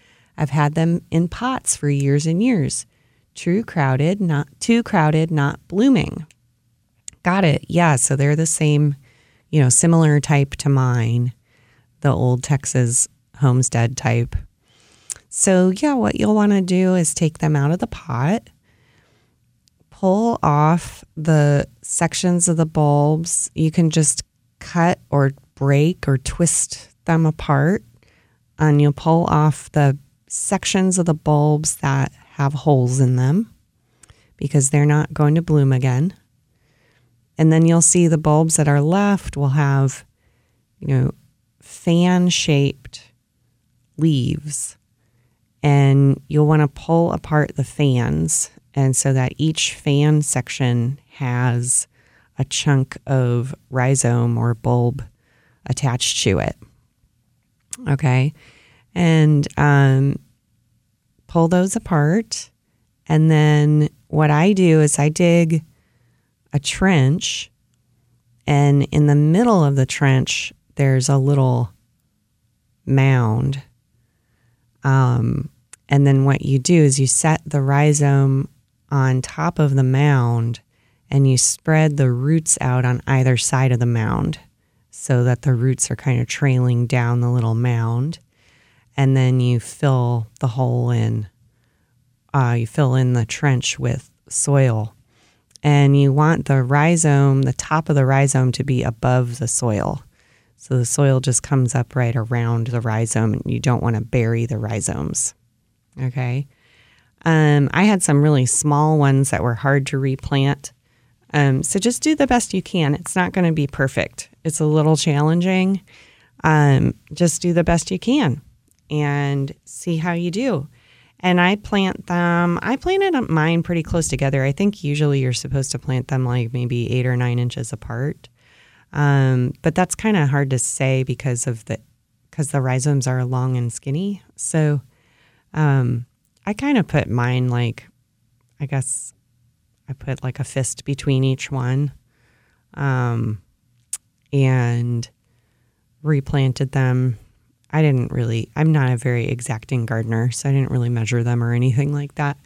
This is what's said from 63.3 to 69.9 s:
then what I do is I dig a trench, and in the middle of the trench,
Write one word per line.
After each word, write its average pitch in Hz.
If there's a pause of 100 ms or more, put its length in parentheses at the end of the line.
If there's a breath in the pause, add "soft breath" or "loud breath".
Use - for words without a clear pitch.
then 151 (200)
what 151
I 165
do 170
is 151
I 147
dig 165 (920)
a 143
trench, 160 (960)
and 143
in 147
the 147
middle 175
of 139
the 131
trench, - (240)